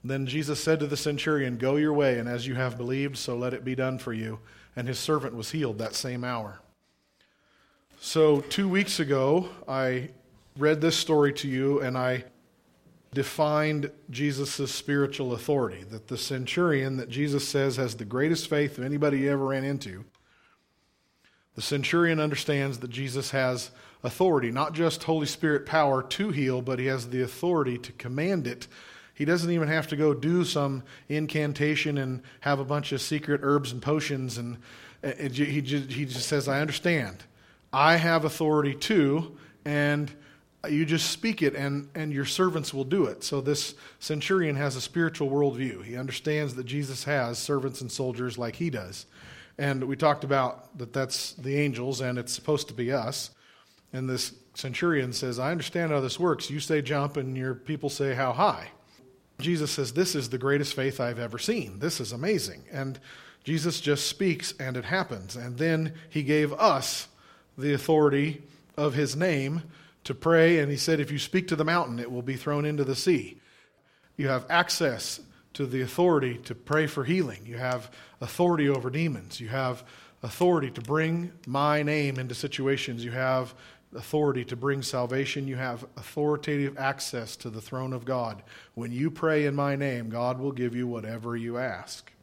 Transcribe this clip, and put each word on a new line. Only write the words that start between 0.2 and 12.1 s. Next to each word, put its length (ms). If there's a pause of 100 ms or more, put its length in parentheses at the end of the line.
Jesus 320
said 220
to 60
the 100
centurion, 640
"Go 180
your 160
way, 260
and 100
as 180
you 80
have 240
believed, 400
so 180
let 180
it 100
be 100
done 240
for 140
you." 280 (340)
And 140
his 100
servant 360
was 160
healed 280
that 160
same 300
hour. 360 (1400)
So 400
two 280
weeks 300
ago, 520 (180)
I 420 (480)
read 240
this 140
story 360
to 160
you, 320
and 160
I 280 (920)